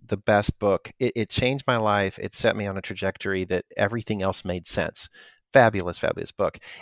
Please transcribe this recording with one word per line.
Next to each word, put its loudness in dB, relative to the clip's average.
the -4
best 2
book. 0
It, 0
it -2
changed 0
my 2
life. 2
It -8
set 2
me -4
on -4
a -6
trajectory -4
that -2
everything 0
else -2
made -6
sense. -6
Fabulous, 4
fabulous -4
book. -2